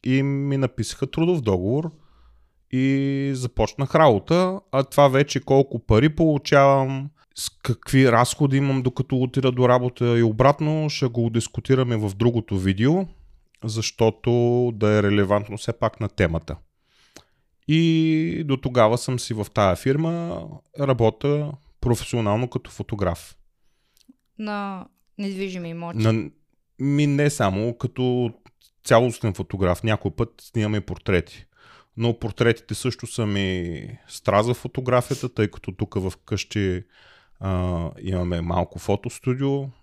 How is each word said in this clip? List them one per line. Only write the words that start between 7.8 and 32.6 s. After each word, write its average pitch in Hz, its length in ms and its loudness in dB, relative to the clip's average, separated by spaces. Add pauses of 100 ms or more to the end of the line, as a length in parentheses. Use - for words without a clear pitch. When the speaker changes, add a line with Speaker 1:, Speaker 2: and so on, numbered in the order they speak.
Speaker 1:
разходи 135 460 2
имам 135 240 0
докато 127 360 -2
отида 127 340 0
до 123 180 2
работа 123 480 2
и 117 60 4
обратно, 143 680 2
ще - 180 -4
го 117 220 -2
дискутираме 120 680 0
в 107 180 -2
другото 113 420 0
видео, 113 480 0 (580)
защото 110 680 -2 (420)
да 104 160 0
е 107 140 4
релевантно 104 540 2
все - 160 -6
пак - 260 -4
на 107 100 -4
темата. 82 460 -2 (1120)
И 160 800 2
до 135 120 -2
тогава 120 400 2
съм 123 220 -4
си - 140 -8
в 104 200 -6
тая 95 220 4
фирма, 165 680 -4 (380)
работя 139 720 0 (300)
професионално 117 680 -2
като - 240 -10
фотограф. 98 640 -6 (1040)
Speaker 2:
На 202 460 -8 (320)
недвижими 190 520 -6
имоти. 170 280 -10
Speaker 1:
На... 110 320 0 (500)
Ми 143 280 2
не 143 220 2
само, 110 480 -2
като 123 540 -2 (520)
цялостен 117 500 2
фотограф. 92 500 -2
Някой 107 280 0
път - 180 -4 (120)
снимаме 107 400 -2
портрети. - 640 -4 (520)
Но 117 220 0
портретите 113 560 -2